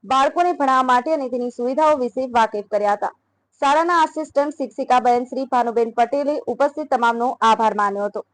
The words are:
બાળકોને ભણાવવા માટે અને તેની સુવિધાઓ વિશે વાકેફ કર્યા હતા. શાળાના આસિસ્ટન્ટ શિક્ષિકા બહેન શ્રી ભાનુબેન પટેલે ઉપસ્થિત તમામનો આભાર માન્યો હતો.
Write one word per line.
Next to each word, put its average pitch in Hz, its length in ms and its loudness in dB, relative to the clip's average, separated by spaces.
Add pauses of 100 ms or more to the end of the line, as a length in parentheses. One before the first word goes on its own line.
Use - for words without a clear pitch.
બાળકોને 302 500 0
ભણાવવા 262 300 2
માટે 254 300 2
અને 269 160 -4
તેની 240 220 -4
સુવિધાઓ 285 460 0
વિશે 254 300 -4
વાકેફ 220 380 -2
કર્યા 208 280 0
હતા. 208 200 -4 (480)
શાળાના 320 340 2
આસિસ્ટન્ટ 311 600 -2
શિક્ષિકા 254 420 -2
બહેન 247 260 2
શ્રી 262 200 -6
ભાનુબેન 233 460 0
પટેલે 277 420 0 (140)
ઉપસ્થિત 285 420 -2
તમામનો 233 380 0 (140)
આભાર 220 340 2
માન્યો 202 300 -2
હતો. 208 160 -8 (120)